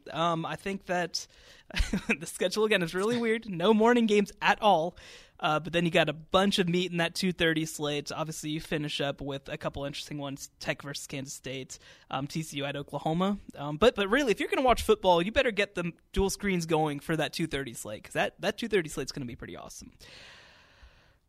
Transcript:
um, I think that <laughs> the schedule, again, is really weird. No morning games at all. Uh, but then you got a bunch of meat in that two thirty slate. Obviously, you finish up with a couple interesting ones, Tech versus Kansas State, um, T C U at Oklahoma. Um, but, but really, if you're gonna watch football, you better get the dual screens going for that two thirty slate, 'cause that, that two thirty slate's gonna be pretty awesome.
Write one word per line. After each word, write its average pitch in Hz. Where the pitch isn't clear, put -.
um, 165
I 143
think 196
that 175
<laughs> -
the 165
schedule, 214
again, 202
is 165
really 214
weird. 226
No 185
morning 226
games 208
at 185
all. 180
Uh, 156
but 156
then 175
you 170
got 165
a 151
bunch 190
of 175
meat 180
in 175
that 170
two 185
thirty 160
slate. 147
Obviously, 156
you 156
finish 147
up 143
with 139
a 151
couple 143
interesting 143
ones, 139
Tech 156
versus 143
Kansas 139
State, 131
um, 143
T 160
C 156
U 139
at 143
Oklahoma. 165
Um, 147
but, 202
but 202
really, 254
if 185
you're 320
gonna 294
watch 233
football, 185
you 202
better 254
get 196
the 175
dual 190
screens 185
going 156
for 160
that 147
two 165
thirty 135
slate, 107
'cause -
that, 175
that 185
two 233
thirty 190
slate's 143
gonna 143
be 117
pretty 85
awesome. -